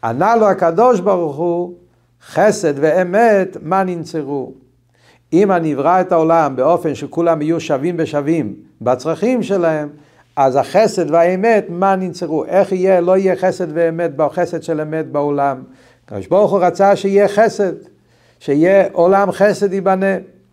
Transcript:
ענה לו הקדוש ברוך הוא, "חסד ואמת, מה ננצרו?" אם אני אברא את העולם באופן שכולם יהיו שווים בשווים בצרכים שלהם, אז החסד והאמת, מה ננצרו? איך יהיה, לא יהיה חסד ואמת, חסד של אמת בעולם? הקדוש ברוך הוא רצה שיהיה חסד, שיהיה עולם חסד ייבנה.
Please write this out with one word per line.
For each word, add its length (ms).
ענה 320
לו 100
הקדוש 540
ברוך 360
הוא, 360
"חסד 500
ואמת, 840
מה 220
ננצרו?" 680
אם 200
אני 220
אברא 260
את 120
העולם 440
באופן 380
שכולם 480
יהיו 180
שווים 360
בשווים 580
בצרכים 640
שלהם, 460
אז 200
החסד 540
והאמת, 580
מה 280
ננצרו? 480
איך 280
יהיה, 280
לא 160
יהיה 200
חסד 380
ואמת, 360
חסד 300
של 180
אמת 320
בעולם? 500
הקדוש 220
ברוך 240
הוא 100
רצה 360
שיהיה 320
חסד, 440
שיהיה 520
עולם 400
חסד 400
ייבנה. 440